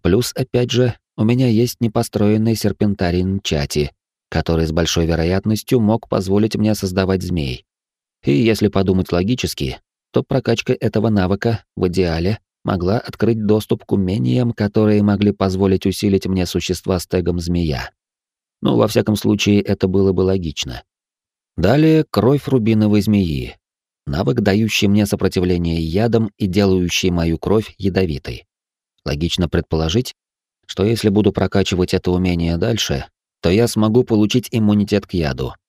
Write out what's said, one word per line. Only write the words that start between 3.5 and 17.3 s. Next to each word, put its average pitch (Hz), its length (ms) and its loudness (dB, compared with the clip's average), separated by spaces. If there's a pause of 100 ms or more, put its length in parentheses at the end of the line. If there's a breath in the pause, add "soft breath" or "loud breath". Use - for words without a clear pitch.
который 82 380 0
с 78 60 -4
большой 82 340 0
вероятностью 95 760 0
мог 110 280 0
позволить 104 480 0
мне 107 180 0
создавать 92 480 0
змей. 78 420 -4 (600)
И 139 80 2
если 110 360 2
подумать 95 440 0
логически, 90 680 -4 (320)
то 131 100 0
прокачка 123 560 -2
этого 113 300 0
навыка 101 560 0 (120)
в 92 120 0
идеале 87 500 0 (260)
могла 98 340 0
открыть 110 480 -2
доступ 107 380 0
к - 80 -4
умениям, 120 600 0
которые 104 500 2
могли 104 300 2
позволить 95 540 0
усилить 98 400 0
мне 92 180 0
существа 90 540 -2
с - 80 -6
тегом 87 340 -2